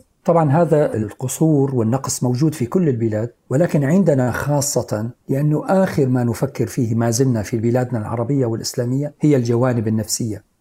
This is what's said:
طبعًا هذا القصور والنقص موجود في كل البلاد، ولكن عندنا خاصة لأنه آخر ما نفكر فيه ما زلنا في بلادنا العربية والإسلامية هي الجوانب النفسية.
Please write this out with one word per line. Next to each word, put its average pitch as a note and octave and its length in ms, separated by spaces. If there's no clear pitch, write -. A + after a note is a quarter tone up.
طبعًا E3 260
هذا D#3 440
القصور C3+ 800
والنقص B2 480
موجود C3 320
في A#2+ 120
كل F#3 220
البلاد، A2+ 440
ولكن C3 340
عندنا C#3+ 460
خاصة A#2 800
لأنه D3 380
آخر F#3+ 400
ما B2+ 180
نفكر A#2+ 420
فيه A2+ 280
ما A#2 160
زلنا A#2+ 320
في A2+ 160
بلادنا A#2+ 400
العربية A2+ 480
والإسلامية B2+ 720
هي D3+ 160
الجوانب A#2+ 520
النفسية. A2 560